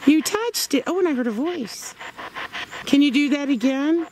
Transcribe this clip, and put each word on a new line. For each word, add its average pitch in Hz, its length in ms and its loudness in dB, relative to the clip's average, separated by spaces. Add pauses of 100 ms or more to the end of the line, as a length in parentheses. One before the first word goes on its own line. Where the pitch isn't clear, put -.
you 302 160 6
touched - 520 -2
it. 277 140 2
Oh, 349 120 -2
and 359 80 2
I 311 60 2
heard 240 140 -2
a 240 40 -2
voice. 277 640 -6 (920)
Can 277 160 4
you 285 100 6
do 285 180 2
that 285 200 0
again? 277 640 0